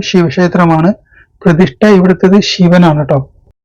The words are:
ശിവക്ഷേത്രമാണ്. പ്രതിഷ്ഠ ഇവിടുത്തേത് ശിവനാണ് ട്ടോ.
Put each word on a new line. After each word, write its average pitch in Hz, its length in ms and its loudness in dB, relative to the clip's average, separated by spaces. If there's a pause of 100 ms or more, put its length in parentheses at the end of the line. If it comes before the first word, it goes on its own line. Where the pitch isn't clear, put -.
ശിവക്ഷേത്രമാണ്. 170 800 0 (520)
പ്രതിഷ്ഠ 175 440 0 (120)
ഇവിടുത്തേത് 185 400 0 (140)
ശിവനാണ് 175 580 0
ട്ടോ. 147 100 -2 (460)